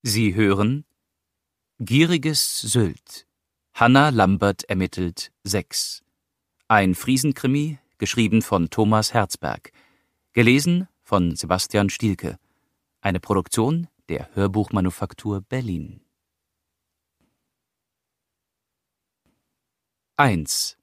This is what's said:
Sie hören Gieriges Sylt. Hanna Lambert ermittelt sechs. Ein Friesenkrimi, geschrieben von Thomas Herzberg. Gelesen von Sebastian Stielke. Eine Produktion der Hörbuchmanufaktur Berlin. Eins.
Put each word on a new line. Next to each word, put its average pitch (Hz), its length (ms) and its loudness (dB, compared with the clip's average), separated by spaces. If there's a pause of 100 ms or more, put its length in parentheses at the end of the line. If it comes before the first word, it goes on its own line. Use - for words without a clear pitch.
Sie 107 320 0
hören 107 500 2 (920)
Gieriges 147 840 0
Sylt. - 640 -4 (460)
Hanna 135 380 6
Lambert 101 540 2
ermittelt 92 680 -6 (100)
sechs. - 600 -6 (680)
Ein 95 260 4
Friesenkrimi, 139 840 -2 (200)
geschrieben 110 440 0
von 87 280 0
Thomas 107 420 2
Herzberg. - 600 -4 (600)
Gelesen 147 560 2 (140)
von 90 340 0
Sebastian 98 540 -2
Stielke. - 480 -4 (640)
Eine 92 200 -2
Produktion 127 680 -2 (200)
der - 260 -8
Hörbuchmanufaktur 98 1040 -4
Berlin. 110 600 -8 (4000)
Eins. 98 680 -2